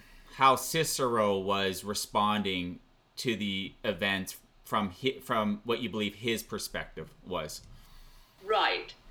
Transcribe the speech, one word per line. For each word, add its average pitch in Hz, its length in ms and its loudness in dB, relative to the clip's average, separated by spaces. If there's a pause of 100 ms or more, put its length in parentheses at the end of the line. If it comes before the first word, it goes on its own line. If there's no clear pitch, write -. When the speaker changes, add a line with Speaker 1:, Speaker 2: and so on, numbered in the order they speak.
(360)
Speaker 1:
how 135 200 8
Cicero 117 840 2
was 98 460 0
responding 101 960 0 (380)
to 117 180 0
the 98 380 -4 (100)
events 98 520 -2 (280)
from 104 260 0
hi-, 131 320 -2
from 104 420 0
what 117 160 0
you 113 100 -4
believe 107 240 -2
his 113 280 -2
perspective 82 680 -8 (140)
was? 82 360 -6 (840)
Speaker 2:
Right. - 520 0 (160)